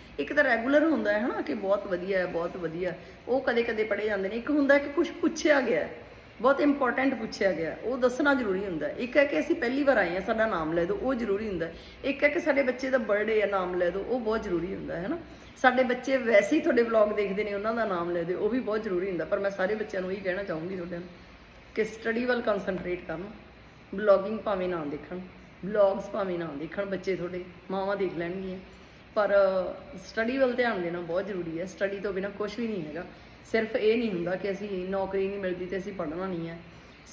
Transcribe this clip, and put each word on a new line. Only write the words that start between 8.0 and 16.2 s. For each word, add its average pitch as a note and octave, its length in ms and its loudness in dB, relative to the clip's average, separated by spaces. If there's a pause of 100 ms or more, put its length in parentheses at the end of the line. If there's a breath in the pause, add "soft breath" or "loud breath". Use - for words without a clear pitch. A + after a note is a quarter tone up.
ਜ਼ਰੂਰੀ G3+ 300 0
ਹੁੰਦਾ D#3 240 -4
ਹੈ। C3+ 100 -4
ਇੱਕ A#3+ 180 0
ਹੈ C#4+ 80 8
ਕਿ D4+ 160 0
ਅਸੀਂ E4+ 160 2
ਪਹਿਲੀ C4 260 0
ਵਾਰ C4+ 140 6
ਆਏ F3 180 2
ਹਾਂ, F#3+ 60 -2
ਸਾਡਾ A3 260 0
ਨਾਮ E3 260 0
ਲੈ E3+ 120 2
ਦਿਓ, G3 120 -2
ਉਹ B3+ 180 0
ਜ਼ਰੂਰੀ A3 340 -2
ਹੁੰਦਾ E3 180 -2
ਹੈ। - 80 -10 (300 loud breath)
ਇੱਕ C#4 200 0
ਹੈ D4 40 8
ਕਿ D4 120 0
ਸਾਡੇ C#4 220 2
ਬੱਚੇ B3+ 280 0
ਦਾ C4 80 4
ਬਰਥਡੇ G#3+ 440 2
ਹੈ, G3 40 2
ਨਾਮ F#3 280 0
ਲੈ F3+ 160 2
ਦਿਓ, G3 140 -4
ਉਹ B3 160 -2
ਬਹੁਤ A3 220 0
ਜ਼ਰੂਰੀ F#3 320 -2
ਹੁੰਦਾ D#3 220 -8
ਹੈ, E3+ 60 -6
ਹੈ G3 60 -6
ਨਾ। E4+ 100 -4 (380 loud breath)
ਸਾਡੇ B3+ 260 4
ਬੱਚੇ B3 340 0
ਵੈਸੇ A#3 400 6